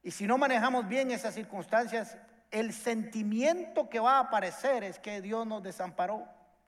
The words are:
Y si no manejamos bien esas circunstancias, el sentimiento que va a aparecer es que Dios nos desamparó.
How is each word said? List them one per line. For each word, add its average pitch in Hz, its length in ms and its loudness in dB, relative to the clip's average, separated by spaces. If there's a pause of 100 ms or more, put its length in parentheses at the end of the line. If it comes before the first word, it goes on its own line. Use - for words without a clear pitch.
Y 180 80 -8
si 202 160 -4
no 247 120 4
manejamos 254 500 4
bien 254 240 0
esas 220 220 -4
circunstancias, 214 800 -2 (340)
el 220 220 -2
sentimiento 233 1160 0
que 226 120 -2
va 254 160 6
a 262 60 8
aparecer 220 600 0
es 185 160 -8
que 208 220 -8
Dios 220 260 -4
nos 214 160 -6
desamparó. 185 640 -4 (420)